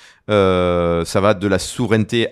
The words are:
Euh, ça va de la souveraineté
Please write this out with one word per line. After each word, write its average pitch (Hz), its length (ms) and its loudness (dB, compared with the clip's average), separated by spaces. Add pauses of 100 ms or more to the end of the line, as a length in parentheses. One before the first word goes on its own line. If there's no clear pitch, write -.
(300)
Euh, 90 760 2
ça 101 160 -2
va 104 120 4
de 98 140 -4
la 95 100 0
souveraineté 110 760 -2